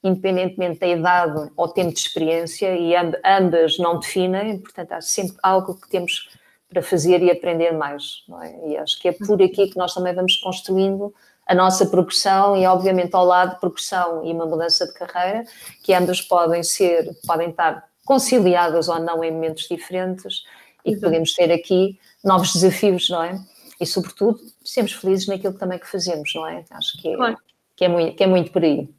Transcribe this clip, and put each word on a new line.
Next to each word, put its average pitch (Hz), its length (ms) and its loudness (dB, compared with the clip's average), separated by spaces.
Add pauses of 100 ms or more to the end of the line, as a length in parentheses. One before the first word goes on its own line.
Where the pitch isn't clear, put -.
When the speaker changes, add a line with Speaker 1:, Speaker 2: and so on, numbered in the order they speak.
Speaker 1:
independentemente 185 720 -2
da 190 80 -2
idade 170 680 0
ou 175 120 0
tempo 170 240 -2
de - 60 -6
experiência, 165 760 -2
e 170 180 2
amb-, 170 300 0
ambas 175 540 4
não 170 200 0
definem, 190 600 -4
portanto, 180 340 -14
há 170 80 -10
sempre 190 420 -6
algo 190 320 2
que - 140 -20
temos - 400 -6 (400)
para 175 120 -2
fazer 175 420 2
e 180 100 6
aprender 170 400 0
mais, 143 560 -8
não 170 120 -18
é? 165 160 -18 (120)
E 151 80 -4
acho - 240 -6
que 220 80 0
é 214 40 2
por 202 300 2
aqui 190 260 4
que - 80 -10
nós 180 180 -4
também 180 200 -4
vamos 185 220 0
construindo 196 760 -2 (340)
a 185 100 2
nossa 185 300 4
progressão 196 680 2
e, 185 100 2
obviamente, 185 500 2
ao 180 80 6
lado 180 300 4
de - 60 -16
progressão 170 640 -4
e 165 80 -6
uma 165 140 -4
mudança 165 400 -2
de - 80 -16
carreira, 185 500 -4 (380)
que 190 100 0
ambas 180 280 2
podem 170 420 0
ser, 170 480 0 (160)
podem 170 240 -2
estar 160 340 -2 (200)
conciliadas 180 840 4
ou 165 100 -2
não 165 260 -4
em 165 60 -2
momentos 160 380 -6
diferentes 185 760 -8 (420)
e - 60 0
que 214 60 0
Speaker 2:
Exato. - 100 -8
Speaker 1:
podemos 165 260 0
ter 170 200 2
aqui 190 460 2 (260)
novos 190 280 2
desafios, 190 560 2
não 165 140 -2
é? 180 160 -6 (420)
E, 160 60 -2
sobretudo, 202 520 -2 (260)
sermos - 280 -2
felizes 190 340 -2
naquilo 190 280 -4
também 180 240 -6
que - 80 -16
fazemos, 170 480 -6
não 160 120 -8
é? 170 240 -12
Acho - 300 -10
que - 80 -6
é, - 80 -4
Speaker 2:
Claro. 226 200 -2 (400)
Speaker 1:
que 180 80 0
é 180 40 2
mui-, 170 240 0
que 196 120 0
é - 20 4
muito 185 240 2
por - 140 0
aí. 147 240 0 (100)